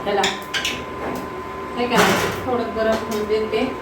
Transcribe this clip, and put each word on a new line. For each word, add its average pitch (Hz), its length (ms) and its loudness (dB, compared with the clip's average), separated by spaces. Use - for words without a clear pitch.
ह्याला. - 180 2
हे 240 100 2
काय, 240 100 2
थोडं 240 180 2
गरम 220 300 2
होऊन 214 340 -2
देते. 220 380 2